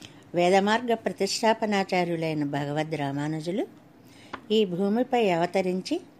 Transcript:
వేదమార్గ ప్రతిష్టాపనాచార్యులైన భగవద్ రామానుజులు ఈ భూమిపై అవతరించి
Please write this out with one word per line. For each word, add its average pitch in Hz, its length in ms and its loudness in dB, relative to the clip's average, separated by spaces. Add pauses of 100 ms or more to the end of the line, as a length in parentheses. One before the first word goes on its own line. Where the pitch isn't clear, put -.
(340)
వేదమార్గ 196 600 2
ప్రతిష్టాపనాచార్యులైన 190 1500 0
భగవద్ 147 520 -2
రామానుజులు 156 680 -4 (840)
ఈ 214 140 4
భూమిపై 202 680 0
అవతరించి 185 680 0 (200)